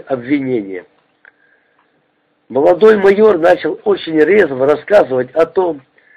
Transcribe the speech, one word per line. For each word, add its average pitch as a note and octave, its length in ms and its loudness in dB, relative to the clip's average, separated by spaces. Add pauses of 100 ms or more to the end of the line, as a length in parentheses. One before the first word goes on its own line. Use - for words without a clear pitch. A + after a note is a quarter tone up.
обвинения. A#2+ 800 -6 (1600)
Молодой F3 500 2
майор G3 400 2
начал E3 460 0
очень E3 340 -4
резво D3+ 480 2
рассказывать D3 680 0
о E3 140 0
том, E3 360 -4 (340)